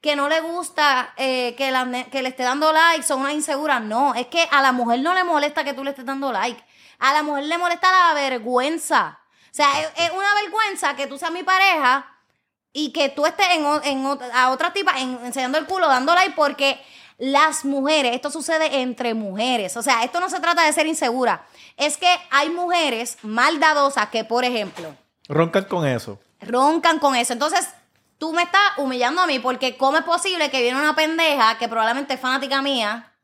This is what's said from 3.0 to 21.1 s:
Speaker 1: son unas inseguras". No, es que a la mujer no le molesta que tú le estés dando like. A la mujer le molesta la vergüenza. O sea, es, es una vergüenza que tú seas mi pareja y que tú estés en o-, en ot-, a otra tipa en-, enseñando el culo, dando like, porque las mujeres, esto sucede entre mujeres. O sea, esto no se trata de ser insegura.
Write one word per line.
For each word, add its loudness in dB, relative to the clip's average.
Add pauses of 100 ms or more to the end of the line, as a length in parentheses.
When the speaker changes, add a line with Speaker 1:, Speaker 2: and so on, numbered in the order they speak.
Speaker 1:
son -2
unas -4
inseguras". -2
No, 0
es -4
que 0
a 4
la 4
mujer 0
no 0
le 2
molesta -2
que -6
tú -10
le -6
estés -12
dando -4
like. -4 (380)
A 4
la 4
mujer -4
le -2
molesta 2
la 6
vergüenza. 0 (280)
O -20
sea, 2
es, -6
es 0
una 0 (100)
vergüenza -2
que -4
tú -12
seas -4
mi -8
pareja 2 (640)
y -4
que 0
tú -4
estés 2
en 0
o-, 0
en -2
ot-, -4
a 4
otra -2
tipa 0
en-, -6
enseñando -2
el -4
culo, 0
dando 4
like, 2
porque 0 (380)
las 2
mujeres, 0
esto -6
sucede -2
entre -4
mujeres. -4
O -8
sea, 2
esto -4
no -4
se -6
trata 2
de 4
ser 0
insegura. -2 (300)